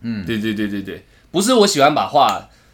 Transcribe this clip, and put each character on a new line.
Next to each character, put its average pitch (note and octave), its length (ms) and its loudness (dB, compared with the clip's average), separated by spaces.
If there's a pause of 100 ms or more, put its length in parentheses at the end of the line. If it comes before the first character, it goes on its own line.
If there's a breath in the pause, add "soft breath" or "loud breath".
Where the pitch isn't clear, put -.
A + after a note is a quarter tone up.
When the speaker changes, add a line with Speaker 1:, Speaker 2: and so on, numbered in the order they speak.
Speaker 1:
嗯。 A2 240 -8
Speaker 2:
对， A2+ 120 -4
对， G#2+ 160 -4
对， G#2 140 -4
对， G2+ 140 -6
对， F#2 240 -14 (260 soft breath)
不 E3+ 100 0
是 A#3+ 120 2
我 A3 120 6
喜 D3+ 140 -2
欢 D3 160 4
把 G#2 120 0
话 A2 420 0 (240 soft breath)